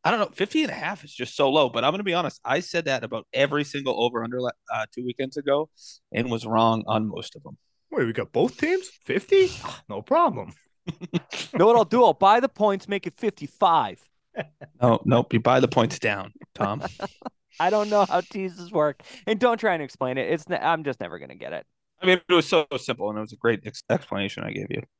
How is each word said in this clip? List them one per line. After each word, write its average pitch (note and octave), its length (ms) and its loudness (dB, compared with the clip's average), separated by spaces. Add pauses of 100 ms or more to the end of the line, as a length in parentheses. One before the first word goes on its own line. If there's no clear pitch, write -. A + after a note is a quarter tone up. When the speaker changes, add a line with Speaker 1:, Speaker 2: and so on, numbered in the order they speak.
Speaker 1:
I - 80 0
don't A3 100 0
know. G3+ 140 -2
Fifty B3+ 280 -2
and C4 80 -2
a - 40 -10
half E3 300 -10
is - 80 -20
just - 240 -10
so C#3 140 4
low, C#3+ 180 4
but A#2 160 -2
I'm D3 80 2
gonna G3 120 -6
be F3+ 100 -2
honest. E3 300 -4
I C3+ 160 0
said E3+ 260 -6
that B2+ 180 -2
about A2 280 -8
every C#3+ 320 0
single C3+ 400 -2
over-under, A#2+ 340 -2 (340)
uh, A2 220 -4
two B2 100 -8
weekends C3 320 -6
ago C#3+ 320 0 (440)
and A#2+ 180 -2
was A2+ 160 -4
wrong A2+ 400 2
on A2 220 -2
most - 280 -12
of - 60 -20
them. - 140 -18 (340)
Speaker 2:
Wait, A3+ 160 -2
we A2+ 60 -4
got - 200 -6
both G#3+ 260 0
teams? F#4 300 -2 (160)
Fifty? F#4+ 440 2 (160)
Ah, - 240 -12
no G#3 140 -6
problem. A#3+ 500 0 (340)
<laughs> - 680 -8
Speaker 3:
Know F3+ 120 6
what A#3 100 8
I'll A3 100 6
do? A#3+ 180 4
I'll - 80 6
buy G#3 280 4
the C4 80 0
points, G3+ 400 -2
make G3 180 -6
it - 80 -10
fifty-five. D3+ 880 0 (800)
Speaker 1:
No, A#2 220 4
nope. A#2+ 280 2
You A2+ 80 2
buy B2+ 200 4
the B2+ 80 2
points A2+ 300 0
down, G2+ 340 -4 (220)
Tom. G#2 280 -4 (380)
<laughs> - 400 -18
Speaker 3:
I F3 100 4
don't G#3+ 180 0
know G#3 160 4
how F3 160 0
teases F3+ 520 -10
work, D3+ 300 0 (240)
and G#3+ 120 0
don't A#3+ 200 2
try G#3 160 0
and D#3 80 -4
explain C3 360 -4
it. G#2+ 120 -2
It's D#3 200 -2
n-, F3 120 -2
I'm D#3+ 220 0
just C3+ 160 -6
never F2 180 -10
gonna C2 180 -16
get C2 180 -12
it. - 100 -10 (380)
Speaker 1:
I F#3 40 0
mean, F#3 220 4
it F#3 60 4
was D#3+ 120 4
so D#3+ 200 2 (100)
simple, G#2 320 -6
and G#2+ 80 -6
it G#2+ 60 -6
was G#2+ 100 -12
a - 40 -20
great A#2 280 0
ex-, - 240 -14
explanation - 560 -4
I - 60 -8
gave - 180 -8
you. - 140 -6 (180)